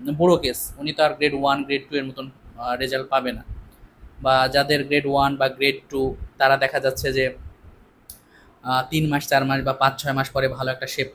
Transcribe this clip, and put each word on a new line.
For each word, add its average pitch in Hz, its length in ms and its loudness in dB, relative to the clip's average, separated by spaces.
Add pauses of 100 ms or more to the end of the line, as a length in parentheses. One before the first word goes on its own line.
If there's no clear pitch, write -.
(180)
বড় 170 200 6
কেস, - 400 -4
উনি 151 160 -6
তো 156 100 2
আর 147 100 4
গ্রেড 147 200 0
ওয়ান, 139 300 0
গ্রেড 139 260 -2
টু 151 60 -6
এর 139 100 0
মতন, 135 260 -12 (260)
আহ, 120 160 -4
রেজাল্ট 131 360 -4
পাবে 127 220 0
না।" 110 120 -12 (800)
বা 131 260 4
যাদের 143 360 2
গ্রেড 143 220 0
ওয়ান 139 300 2
বা 135 140 2
গ্রেড 135 260 0 (140)
টু, 135 260 -2 (220)
তারা 135 200 6
দেখা 135 220 0
যাচ্ছে 131 340 -2
যে, 131 220 0 (1300)
আহ, 127 260 0
তিন 156 200 0
মাস, 143 180 -2
চার 135 180 2
মাস 135 180 0
বা 135 100 0
পাঁচ, 135 280 2
ছয় 143 120 -4
মাস 135 160 -2
পরে 135 180 0
ভালো 131 240 -4
একটা 131 160 -8
শেপ - 280 -6